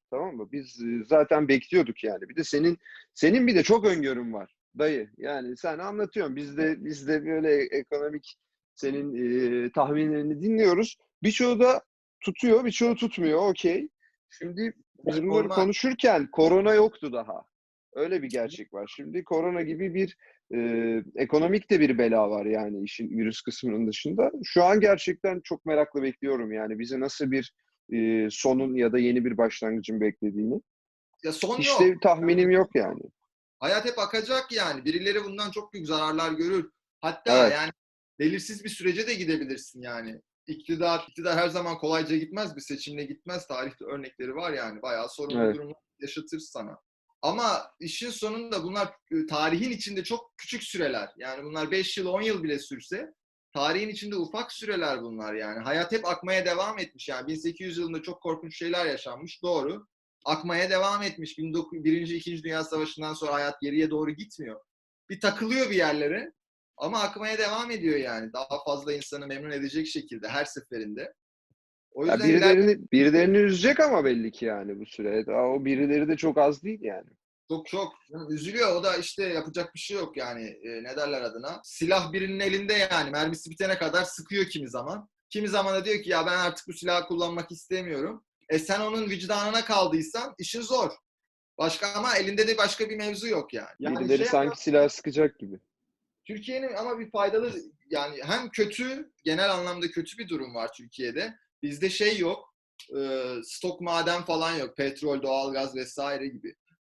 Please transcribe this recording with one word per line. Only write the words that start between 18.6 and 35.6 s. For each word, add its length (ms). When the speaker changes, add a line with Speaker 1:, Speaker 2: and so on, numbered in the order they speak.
Speaker 1:
var. 220
Şimdi 280
korona 380
gibi 320
bir, 240
e, 40
ekonomik 540
de 100
bir 180
bela 320
var 160
yani 380
işin 340
virüs 240
kısmının 460
dışında. 440
Şu 200
an 160
gerçekten 640
çok 220
merakla 380
bekliyorum 480
yani 280
bizi 200
nasıl 320
bir, 220
e, 380
sonun 440
ya 180
da 60
yeni 260
bir 120
başlangıcın 640
beklediğini. 600
Speaker 2:
Ya 80
son 280
Speaker 1:
İşte 260
Speaker 2:
yok. 160
Speaker 1:
tahminim 500
yok 240
yani. 260
Speaker 2:
Hayat 260
hep 140
akacak 520
yani. 340
Birileri 380
bundan 280
çok 220